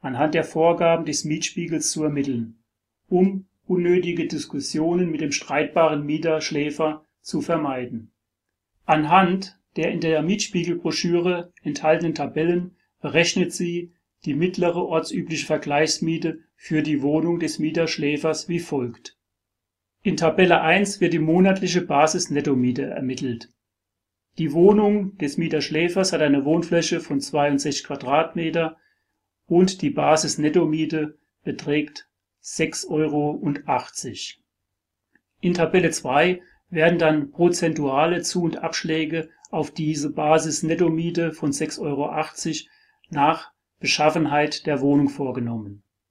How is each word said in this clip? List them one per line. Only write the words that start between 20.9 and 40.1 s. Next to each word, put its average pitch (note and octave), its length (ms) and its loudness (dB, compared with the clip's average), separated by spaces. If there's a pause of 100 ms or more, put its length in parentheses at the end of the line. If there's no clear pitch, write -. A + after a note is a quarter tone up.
wird E3+ 120 2
die E3+ 60 2
monatliche F3+ 640 4
Basis-Nettomiete C#3+ 1040 2
ermittelt. B2+ 680 -6 (840)
Die D#3 160 -2
Wohnung G3+ 640 4
des C#3+ 200 -4
Mieter D#3+ 240 0
Schläfers F3 520 0
hat D3+ 80 2
eine C#3+ 240 4
Wohnfläche E3 540 2
von C#3+ 220 -4
zweiundsechzig C#3+ 640 -2
Quadratmeter D#3+ 920 -2 (680)
und F3+ 340 4
die D3 100 0
Basis-Nettomiete D3+ 1300 0 (240)
beträgt D3+ 640 -6 (300)
sechs - 460 -4
Euro D3 440 -2
und D3+ 380 -6
achtzig. - 720 -6 (1000)
In F3 140 0
Tabelle E3+ 380 2
zwei E3 500 0 (280)
werden E3+ 280 2
dann D#3 340 2
prozentuale E3 920 0
Zu- F3+ 200 -4
und E3 140 -2
Abschläge D#3+ 720 -4 (220)
auf D#3 200 -4
diese D#3 380 -4
Basis-Nettomiete D#3+ 1200 0